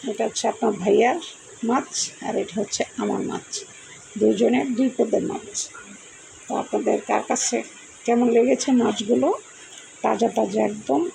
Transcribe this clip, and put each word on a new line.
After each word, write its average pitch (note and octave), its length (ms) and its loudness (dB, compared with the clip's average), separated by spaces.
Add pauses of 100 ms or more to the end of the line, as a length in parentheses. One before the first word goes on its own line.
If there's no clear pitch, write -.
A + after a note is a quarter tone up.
(100)
এটা A3 160 -2
হচ্ছে - 260 -6
আপনার A3 200 0 (100)
ভাইয়ার A3+ 380 4 (480)
মাছ, C4 220 0 (360)
আর A3 160 -4
এটা G3+ 180 -8
হচ্ছে - 220 -4 (200)
আমার G#3 180 0 (100)
মাছ, - 180 -8 (720)
দুজনের A3+ 460 4 (100)
দুই C4 200 2
পদের - 340 0
মাছ। - 180 -8 (960)
তো - 60 -8 (100)
আপনাদের G#3+ 340 0 (120)
কার G#3+ 220 2
কাছে B3 260 -2 (500)
কেমন A#3+ 200 4 (100)
লেগেছে B3 320 4 (140)
মাছগুলো, A3 460 2 (760)
তাজা A3 320 2
তাজা G#3+ 240 0 (100)
একদম A3 300 -2 (140)